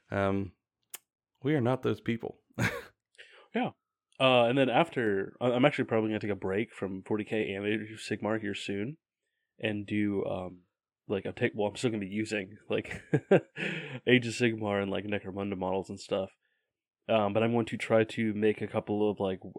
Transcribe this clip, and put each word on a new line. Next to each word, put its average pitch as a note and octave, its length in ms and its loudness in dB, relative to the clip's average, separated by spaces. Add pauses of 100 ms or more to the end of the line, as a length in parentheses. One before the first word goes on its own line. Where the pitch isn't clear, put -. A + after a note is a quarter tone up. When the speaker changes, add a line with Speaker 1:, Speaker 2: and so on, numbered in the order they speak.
(120)
Speaker 1:
Um, G2 400 0 (880)
we D3 140 0
are C#3 60 2
not B2+ 200 2
those A2 180 0
people. - 420 -6 (180)
<laughs> - 100 2 (840)
Speaker 2:
Yeah. A3 160 -2 (480)
Uh, B2+ 280 8
and B2+ 100 2
then C3 120 4
after, A2+ 680 2
I, A#2+ 120 0
I'm B2 140 4
actually C3 200 4
probably A2 240 2
gonna G#2+ 100 -2
take G#2 100 -4
a G2+ 60 -2
break G2 380 -4
from F#2+ 300 -8
forty G#2+ 200 -2
K G#2+ 300 -2
and G2+ 120 -4
Age G#2+ 260 -2
of A2 80 -16
Sigmar A2 400 -2
here G#2 160 -4
soon G#2 420 -6 (640)
and G#2 260 -4
do, G2+ 400 0
um, F#2 380 -8 (440)
like, G2 180 -2
a - 60 -6
take, - 240 -2
well, G#2 140 0
I'm G2 80 -10
still B2+ 140 0
gonna A2 100 -4
be F#2+ 60 -6
using, G#2 500 -4 (120)
like, - 320 -4 (100)
<laughs> - 200 2 (760)
Age B2 200 6
of A2+ 60 -6
Sigmar A2 480 0
and, G2 100 -2
like, G2 140 -4
Necromunda G2+ 520 -4
models F#2 320 -2
and G2 100 -10
stuff. G2 320 -4 (760)
Um, G#2 260 2
but A2 100 4
I'm A#2 100 2
going A2+ 140 0
to A2+ 100 -8
try A2+ 260 4
to A2 300 0
make G#2+ 280 2
a G#2+ 60 -4
couple G#2 420 0
of, F#2+ 120 -2
like, F#2+ 180 -2
w-, F#2 200 -16